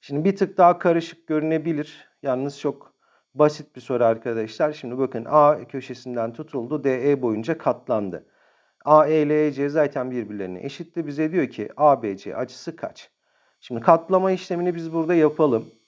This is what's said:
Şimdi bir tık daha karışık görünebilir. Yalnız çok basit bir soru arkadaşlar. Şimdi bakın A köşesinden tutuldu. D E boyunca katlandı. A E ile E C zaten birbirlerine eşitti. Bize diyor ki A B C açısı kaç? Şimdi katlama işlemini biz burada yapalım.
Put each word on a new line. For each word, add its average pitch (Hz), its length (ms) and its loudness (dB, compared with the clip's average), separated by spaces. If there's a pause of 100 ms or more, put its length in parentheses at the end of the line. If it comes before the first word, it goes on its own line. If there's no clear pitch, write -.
Şimdi 143 240 -6
bir 196 100 2
tık 196 220 -4
daha 175 220 6
karışık 165 480 -2
görünebilir. 156 800 -4 (140)
Yalnız 139 380 -4
çok - 340 -8 (400)
basit 151 420 0
bir 127 60 -16
soru 123 220 0
arkadaşlar. 113 720 0
Şimdi 123 240 -10
bakın 127 320 -4
A 147 380 4
köşesinden 123 680 -8
tutuldu. 135 500 -8
D 131 280 0
E 135 100 0
boyunca 113 360 -2
katlandı. 107 680 -4 (600)
A 151 220 6
E 156 140 2
ile 151 260 2
E 147 40 0
C 139 180 -4
zaten 139 420 -2
birbirlerine 98 540 -8
eşitti. 165 420 -10
Bize 156 240 -4
diyor 165 160 0
ki 113 300 -10
A 139 260 4
B 98 140 -4
C 92 180 -12
açısı 131 400 -10
kaç? - 340 -12 (500)
Şimdi 117 220 -10
katlama 185 500 4
işlemini 180 440 -4
biz 165 180 -8
burada 165 220 0
yapalım. 151 500 2 (220)